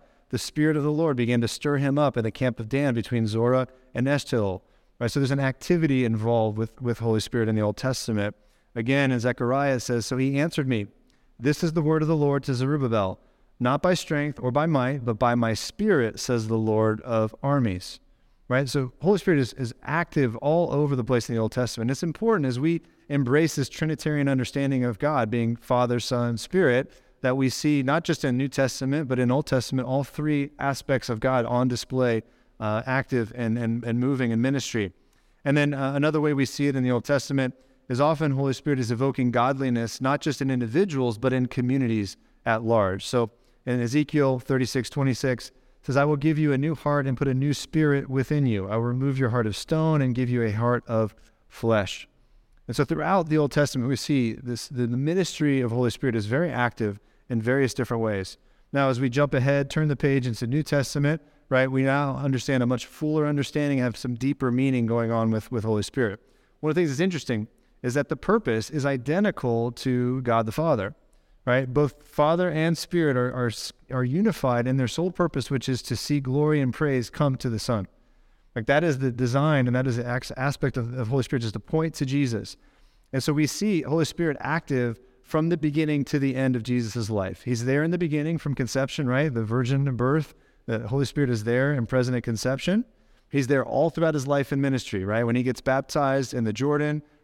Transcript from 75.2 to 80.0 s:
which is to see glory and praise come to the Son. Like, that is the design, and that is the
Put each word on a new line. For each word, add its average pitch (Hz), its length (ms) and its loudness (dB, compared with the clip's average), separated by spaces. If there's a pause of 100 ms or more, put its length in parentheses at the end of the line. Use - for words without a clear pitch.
which 135 160 -2
is 131 140 -2
to - 160 -6
see 147 240 -2
glory 147 400 2
and 127 120 0
praise 135 360 0
come 139 260 0
to 127 140 -4
the 110 100 -2
Son. 107 280 -2 (680)
Like, 113 120 -4
that 147 160 4
is 143 160 2
the 131 120 0
design, 131 560 2
and 120 80 2
that 131 100 2
is 120 120 0
the 120 80 -4